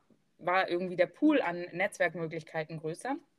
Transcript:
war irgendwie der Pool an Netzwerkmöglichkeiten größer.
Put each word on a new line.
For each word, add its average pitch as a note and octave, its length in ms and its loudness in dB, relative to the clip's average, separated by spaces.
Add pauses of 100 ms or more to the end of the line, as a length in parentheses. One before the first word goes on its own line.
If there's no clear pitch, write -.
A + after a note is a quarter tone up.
(380)
war F3+ 320 2
irgendwie F3+ 260 -2
der E3+ 120 4
Pool D4 340 4
an F3 300 -2
Netzwerkmöglichkeiten E3 1040 -4
größer. E3 380 -6 (240)